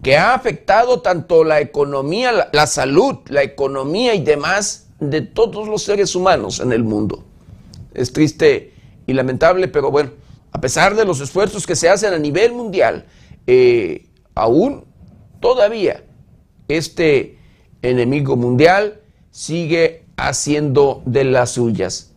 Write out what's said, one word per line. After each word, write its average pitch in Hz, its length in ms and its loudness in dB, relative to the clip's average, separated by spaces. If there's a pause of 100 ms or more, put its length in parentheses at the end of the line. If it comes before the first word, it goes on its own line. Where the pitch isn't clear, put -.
que 135 120 4
ha 208 200 2
afectado 233 640 0
tanto 170 420 2
la 156 160 2
economía, 143 720 -2
la, 180 220 0
la 147 140 4
salud, 143 500 0 (100)
la 139 140 0
economía 143 720 -2
y 190 80 -2
demás 151 680 -2 (120)
de 147 220 -2
todos 214 460 -2
los 214 140 -6
seres 202 340 -2
humanos 156 440 0
en 127 120 -2
el 117 120 0
mundo. 107 420 -4 (680)
Es 123 200 -6
triste 147 640 0 (320)
y 127 60 -2
lamentable, 156 540 0
pero 139 240 -2
bueno, 139 200 0 (400)
a - 100 -8
pesar 160 340 0
de 220 100 2
los 165 160 -2
esfuerzos 190 440 -4
que 175 100 -4
se 165 140 2
hacen 196 240 2
a 160 60 -2
nivel 160 340 0
mundial, 180 540 -2 (400)
eh, 120 600 2 (280)
aún 151 500 0 (540)
todavía 220 680 0 (640)
este 156 720 0 (420)
enemigo 127 560 0
mundial 165 640 2 (300)
sigue 165 720 -2 (100)
haciendo 139 880 0
de 135 200 0
las 127 260 0
suyas. 101 640 -4